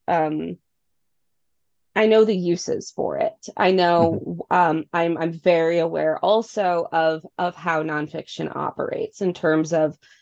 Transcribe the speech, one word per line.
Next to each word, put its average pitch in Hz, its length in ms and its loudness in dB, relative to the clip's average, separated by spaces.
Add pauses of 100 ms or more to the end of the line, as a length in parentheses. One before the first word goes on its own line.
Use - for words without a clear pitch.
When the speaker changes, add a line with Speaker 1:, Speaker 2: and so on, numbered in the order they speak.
Speaker 1:
um, 160 500 -2 (1400)
I 214 80 4
know 220 180 6
the 214 120 2
uses 175 560 -2
for - 260 -4
it. - 400 -6
I 190 140 4
know, 170 540 2
Speaker 2:
Mm-hmm. 170 280 -6
Speaker 1:
um, 165 400 2
I'm, 170 240 0
I'm 165 160 -4
very 165 460 2
aware 160 380 0
also 196 760 0
of, 160 340 0 (120)
of 175 180 -4
how 160 280 -2
nonfiction 156 720 -6
operates - 680 -6
in 180 120 -2
terms 160 400 0
of, 156 240 0 (240)